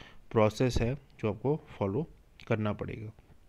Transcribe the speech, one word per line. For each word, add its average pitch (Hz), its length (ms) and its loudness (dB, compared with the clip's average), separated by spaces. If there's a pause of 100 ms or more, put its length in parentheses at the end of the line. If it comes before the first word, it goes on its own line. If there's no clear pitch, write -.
(320)
प्रोसेस 117 500 4
है 120 140 0
जो - 340 -6
आपको 135 320 -2 (180)
फॉलो 107 280 0 (400)
करना 107 260 0
पड़ेगा। 107 380 -8 (380)